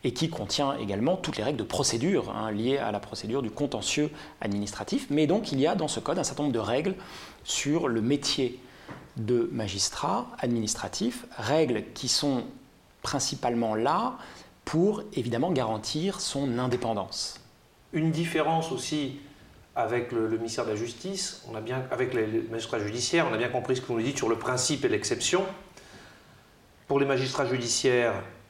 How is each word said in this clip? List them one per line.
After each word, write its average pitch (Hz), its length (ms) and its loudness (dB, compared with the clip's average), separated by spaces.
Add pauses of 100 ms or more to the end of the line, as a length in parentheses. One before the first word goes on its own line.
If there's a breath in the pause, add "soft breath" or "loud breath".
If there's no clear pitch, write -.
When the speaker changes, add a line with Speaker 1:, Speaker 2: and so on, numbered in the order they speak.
Speaker 1:
et 123 80 2
qui - 160 0
contient 143 480 0
également 117 400 0
toutes 180 220 -4
les 107 40 -2
règles 127 160 0
de 104 60 -2
procédure, 131 720 2
hein, 110 160 -2
liées 120 260 2
à 113 140 0
la 101 80 -2
procédure 117 420 -4
du 110 80 -2
contentieux 143 600 0 (300 loud breath)
administratif. 104 720 -2
Mais 151 160 4
donc 208 240 2
il 135 80 0
y 139 80 6
a 185 80 4
dans 165 140 0
ce - 100 -2
code 165 200 0
un 151 60 0
certain - 200 -2
nombre 135 100 2
de 117 60 2
règles 135 340 0 (480 loud breath)
sur 151 460 0
le 113 140 2
métier 135 580 0 (560 loud breath)
de 117 340 2
magistrat 110 760 -2 (120)
administratif, 117 840 -2 (140)
règles 123 460 2 (100)
qui 131 140 -6
sont 131 360 2 (580)
principalement 117 720 0
là 165 400 2 (500 loud breath)
pour 202 380 2 (120)
évidemment 120 360 0
garantir 131 680 0
son 135 380 -2
indépendance. 120 840 -2 (520)
Speaker 2:
Une 160 200 2
différence 160 600 2
aussi 139 440 -2 (600 loud breath)
avec 120 360 0
le, 113 160 2
le 113 80 0
ministère 113 280 -2
de 113 60 -2
la 107 60 0
Justice, 143 720 -6
on 113 60 -8
a 107 40 -4
bien, 127 300 -4
avec 123 240 0
les, 110 120 4
les 110 160 0
magistrats 113 360 -4
judiciaires, 123 520 2
on 113 40 0
a - 20 0
bien 120 120 0
compris 127 280 0
ce 127 40 -2
que - 80 -12
vous 123 60 0
nous 113 100 2
dites - 120 0
sur 113 120 0
le 113 80 4
principe 127 480 0
et 120 40 4
l'exception. 113 540 2 (1400 loud breath)
Pour 139 140 4
les 139 60 6
magistrats 131 400 2
judiciaires 120 680 4 (360)